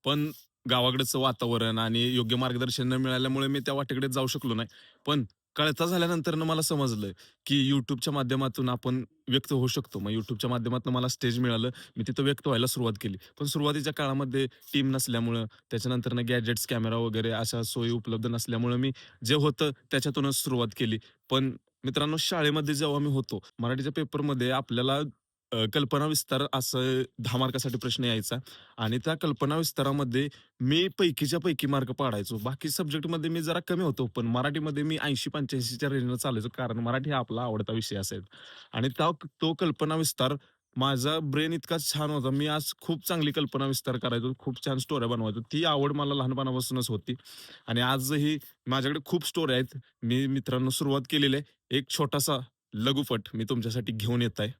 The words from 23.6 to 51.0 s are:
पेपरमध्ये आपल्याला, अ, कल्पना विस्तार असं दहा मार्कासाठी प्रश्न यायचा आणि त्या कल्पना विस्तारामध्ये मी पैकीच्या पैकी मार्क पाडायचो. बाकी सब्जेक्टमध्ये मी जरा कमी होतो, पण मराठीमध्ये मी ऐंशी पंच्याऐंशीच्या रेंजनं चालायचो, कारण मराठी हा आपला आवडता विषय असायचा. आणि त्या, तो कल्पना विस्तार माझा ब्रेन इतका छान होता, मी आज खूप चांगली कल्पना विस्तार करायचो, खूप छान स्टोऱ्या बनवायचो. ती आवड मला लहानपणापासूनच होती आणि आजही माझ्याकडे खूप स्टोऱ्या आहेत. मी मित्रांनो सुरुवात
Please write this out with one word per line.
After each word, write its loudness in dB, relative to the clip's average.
पेपरमध्ये 0
आपल्याला, 0
अ, 0
कल्पना 2
विस्तार 0
असं 0
दहा -2
मार्कासाठी 0
प्रश्न -2
यायचा 0
आणि 0
त्या 2
कल्पना 0
विस्तारामध्ये 0
मी 4
पैकीच्या 2
पैकी 0
मार्क 0
पाडायचो. -2
बाकी -4
सब्जेक्टमध्ये -2
मी 0
जरा 0
कमी 2
होतो, 0
पण -2
मराठीमध्ये 0
मी 0
ऐंशी -2
पंच्याऐंशीच्या -2
रेंजनं 0
चालायचो, -2
कारण -2
मराठी 0
हा 0
आपला -2
आवडता -2
विषय -2
असायचा. -6
आणि 2
त्या, 4
तो 2
कल्पना 0
विस्तार 0
माझा 2
ब्रेन 0
इतका -2
छान -2
होता, 0
मी 0
आज -2
खूप -4
चांगली 2
कल्पना -2
विस्तार -2
करायचो, -2
खूप -6
छान 0
स्टोऱ्या -2
बनवायचो. -2
ती -2
आवड 2
मला 0
लहानपणापासूनच 0
होती -4
आणि 2
आजही 2
माझ्याकडे 0
खूप 0
स्टोऱ्या 2
आहेत. 0
मी 2
मित्रांनो 0
सुरुवात 0